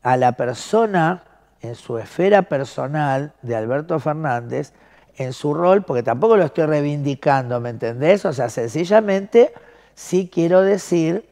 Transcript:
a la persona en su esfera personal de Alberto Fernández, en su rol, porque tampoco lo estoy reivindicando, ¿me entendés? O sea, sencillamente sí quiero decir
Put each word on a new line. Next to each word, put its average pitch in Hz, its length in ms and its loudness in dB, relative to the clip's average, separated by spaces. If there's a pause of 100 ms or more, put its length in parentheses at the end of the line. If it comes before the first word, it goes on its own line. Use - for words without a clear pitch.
a 127 140 0
la 123 160 2
persona 175 880 0 (380)
en 117 140 -12
su 117 240 -8
esfera 190 440 2
personal 139 920 -4 (100)
de 117 140 -4
Alberto 147 440 -4
Fernández, 139 720 -4 (440)
en 131 180 -6
su 147 180 -4
rol, 185 320 4
porque 123 180 -2
tampoco 196 340 2
lo 180 80 4
estoy 156 200 -2
reivindicando, 143 960 0
¿me 120 100 -8
entendés? 123 540 0
O 170 80 0
sea, 123 160 -2
sencillamente 196 1040 2 (420)
sí 180 380 -4
quiero 170 300 4
decir 180 680 0